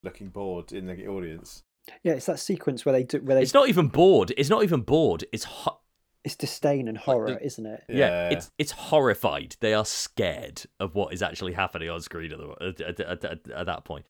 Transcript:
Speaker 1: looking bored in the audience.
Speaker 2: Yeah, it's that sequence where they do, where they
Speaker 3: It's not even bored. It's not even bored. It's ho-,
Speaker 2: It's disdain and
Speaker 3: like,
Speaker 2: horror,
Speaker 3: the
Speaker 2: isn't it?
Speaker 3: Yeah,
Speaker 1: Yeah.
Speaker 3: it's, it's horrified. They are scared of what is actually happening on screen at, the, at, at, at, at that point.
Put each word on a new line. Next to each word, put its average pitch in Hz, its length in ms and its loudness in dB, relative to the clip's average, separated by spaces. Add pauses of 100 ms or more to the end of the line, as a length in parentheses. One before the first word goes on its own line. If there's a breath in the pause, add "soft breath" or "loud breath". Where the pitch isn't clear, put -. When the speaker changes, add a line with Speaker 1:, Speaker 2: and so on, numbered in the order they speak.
Speaker 1:
looking 95 260 -12
bored 92 440 -6
in 92 120 -8
the 92 220 -10
audience. 90 560 -10 (400 loud breath)
Speaker 2:
Yeah, 170 100 2
it's 131 140 -4
that 156 120 -2
sequence - 460 -4
where 139 80 4
they 131 100 4
do, 135 180 -2
where 135 140 4
they 135 60 8
Speaker 3:
It's 127 120 2
not 277 160 0
even 165 180 4
bored. 147 500 6
It's 139 120 0
not 226 140 4
even 160 180 2
bored. 113 500 2
It's 110 140 -6
ho-, - 340 -6 (460)
Speaker 2:
It's 147 100 -6
disdain 139 540 0
and 110 80 -6
Speaker 3:
like, - 80 -10
Speaker 2:
horror, 117 300 4
Speaker 3:
the - 100 -8
Speaker 2:
isn't 113 200 -8
it? 107 220 -12
Speaker 3:
Yeah, 113 80 -6
Speaker 1:
Yeah. 87 360 4
Speaker 3:
it's, - 260 -4
it's - 140 -2
horrified. 107 920 2
They 107 120 4
are 107 120 4
scared - 760 -4 (180)
of 92 140 -4
what 98 180 0
is 90 100 -4
actually 87 300 -4
happening 87 360 -2
on 85 120 -8
screen 82 320 -10
at, 73 60 -12
the, 78 500 -8
at, 87 100 -8
at, 87 240 -4
at, 80 280 -8
at 85 160 -6
that 85 180 -6
point. 71 240 -12